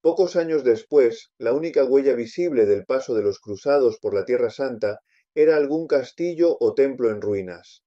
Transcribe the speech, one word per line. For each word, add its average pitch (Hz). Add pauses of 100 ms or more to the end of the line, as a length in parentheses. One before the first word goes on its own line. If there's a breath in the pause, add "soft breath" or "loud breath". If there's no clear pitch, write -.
Pocos 175
años 160
después, 120
la 139
única 151
huella 135
visible 120
del 101
paso 131
de 107
los 101
cruzados 120
por 101
la 95
Tierra 120
Santa 110 (340)
era 156
algún 151
castillo 165
o 110
templo 127
en 104
ruinas. 95